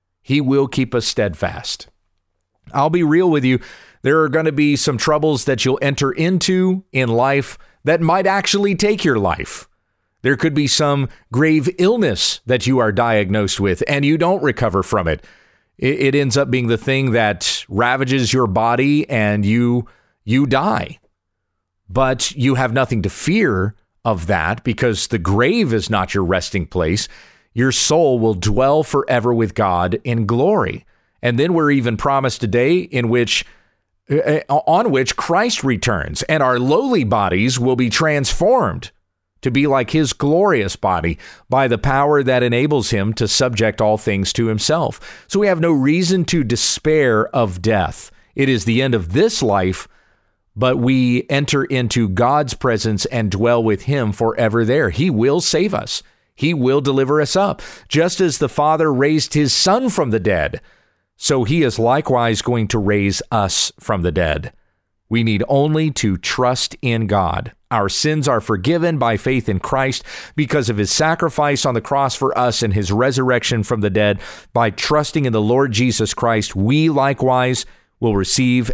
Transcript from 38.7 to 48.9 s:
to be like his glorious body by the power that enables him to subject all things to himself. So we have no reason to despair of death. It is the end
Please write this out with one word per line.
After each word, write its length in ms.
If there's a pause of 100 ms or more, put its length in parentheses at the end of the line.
to 100
be 160
like 240
his 200
glorious 640
body 420 (320)
by 180
the 100
power 460
that 200
enables 460
him 240
to 140
subject 520
all 180
things 360
to 140
himself. 800
So 120
we 80
have 140
no 100
reason 540
to 180
despair 840
of 340
death. 500 (240)
It 140
is 160
the 160
end 140